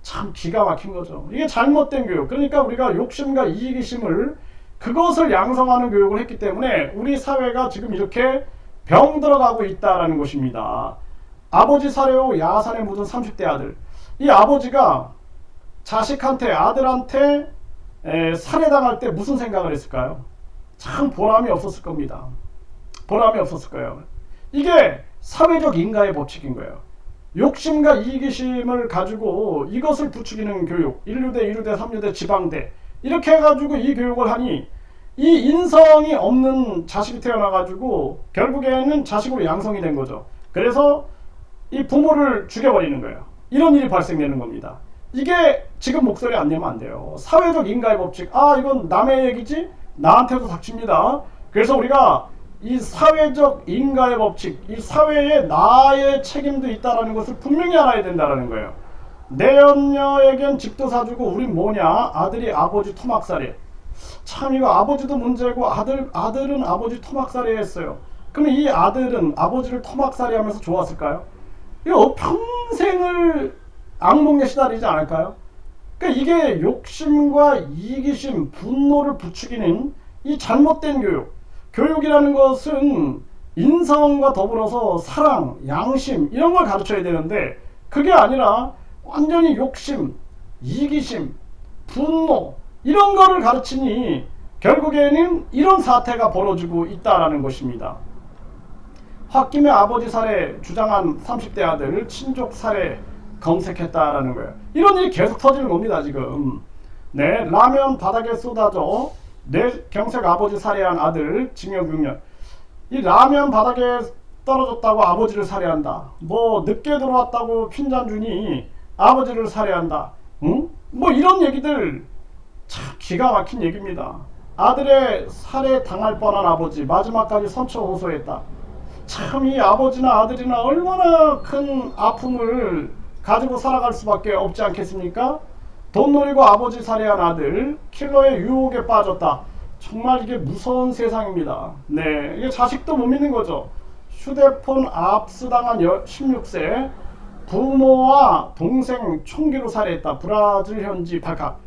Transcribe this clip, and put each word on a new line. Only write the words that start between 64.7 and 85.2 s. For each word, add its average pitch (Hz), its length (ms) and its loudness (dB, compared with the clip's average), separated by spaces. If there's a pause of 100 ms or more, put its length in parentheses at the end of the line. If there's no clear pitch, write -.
문제고 247 500 -2
아들, 254 460 -4
아들은 262 520 -4
아버지 226 360 -4
토막살이 247 560 -6
했어요. 180 420 -8 (340)
그럼 302 160 2
이 285 200 2
아들은 214 680 0
아버지를 247 460 -2
토막살이 262 540 -4
하면서 208 240 -2
좋았을까요? - 640 -4 (640)
이거 359 280 6
평생을 359 1400 -2 (420)
악몽에 285 480 6
시달리지 226 380 0
않을까요? 165 500 -2 (640)
그러니까 311 220 0
이게 277 400 2
욕심과 285 960 2 (140)
이기심, 247 800 -4
분노를 285 680 2
부추기는 214 760 -4 (300)
이 294 140 -4
잘못된 294 640 2
교육. 165 340 -2 (380)
교육이라는 294 640 2
것은 269 880 2 (340)
인성과 285 760 4
더불어서 220 680 -2
사랑, 214 680 0